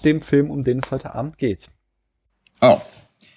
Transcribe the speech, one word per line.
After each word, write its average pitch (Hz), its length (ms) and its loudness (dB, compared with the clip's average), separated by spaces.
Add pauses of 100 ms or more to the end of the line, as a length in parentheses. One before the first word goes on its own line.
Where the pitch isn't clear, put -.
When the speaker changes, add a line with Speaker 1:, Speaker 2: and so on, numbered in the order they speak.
Speaker 1:
dem 156 180 2
Film, 143 300 0
um 143 120 -6
den 127 160 0
es - 120 -8
heute - 240 -10
Abend 143 220 -8
geht. 110 320 -6 (920)
Speaker 2:
Oh, - 200 6 (560)